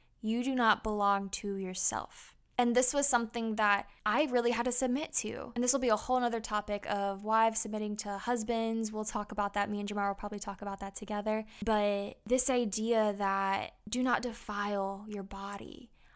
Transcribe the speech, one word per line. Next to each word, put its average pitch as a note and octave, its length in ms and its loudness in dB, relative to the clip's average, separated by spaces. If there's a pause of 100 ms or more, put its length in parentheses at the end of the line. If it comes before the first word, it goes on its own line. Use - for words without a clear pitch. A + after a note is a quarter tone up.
(200)
You A3+ 220 0
do C4 140 0
not A3+ 260 4
belong G3+ 480 2
to G3+ 240 -4
yourself." - 800 -4 (240)
And A#3+ 160 4
this C4 180 6
was C#4+ 160 4
something A3+ 460 0
that G3+ 320 2 (180)
I A3+ 200 2
really A#3+ 260 2
had A#3+ 140 0
to B3 80 2
submit C4 460 0
to. A3+ 360 -6
And A#3+ 80 -2
this B3 100 4
will C4+ 80 4
be B3+ 80 2
a G#3+ 80 4
whole B3+ 220 0
nother A#3 220 0
topic G#3 500 -4
of G3+ 320 -2
wives A3 380 2
submitting G#3+ 380 -2
to G3+ 200 -8
husbands. A3+ 720 0
We'll G#3+ 140 -6
talk G#3 260 -6
about G3+ 240 -2
that. G3+ 160 0
Me G#3 80 -2
and G3+ 100 -4
Jamar G3+ 200 -2
will G3 80 -2
probably G#3 240 -8
talk G3 200 -8
about G3 200 -8
that G3 160 -10
together. G#3+ 480 -2 (200)
But G#3 600 0
this B3+ 240 6
idea A3 640 2
that G3 580 0 (140)
do A#3 140 0
not B3 200 2
defile G3+ 840 -4
your G#3 140 -6
body. G3+ 720 -10 (240)